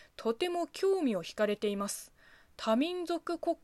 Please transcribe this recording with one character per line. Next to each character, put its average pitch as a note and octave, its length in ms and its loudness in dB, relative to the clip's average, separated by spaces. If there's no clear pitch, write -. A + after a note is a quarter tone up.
と A3+ 180 -2
て F4+ 160 0
も F4 180 -2
興 F#4+ 360 2
味 A#3 120 2
を E3+ 80 -2
惹 - 120 -12
か G#3+ 100 2
れ G#3 100 2
て G#3+ 120 -2
い G3+ 80 0
ま G3+ 120 -2
す。 - 240 -10
多 A3 180 2
民 E4+ 300 0
族 E4+ 320 -2
国 E4 260 0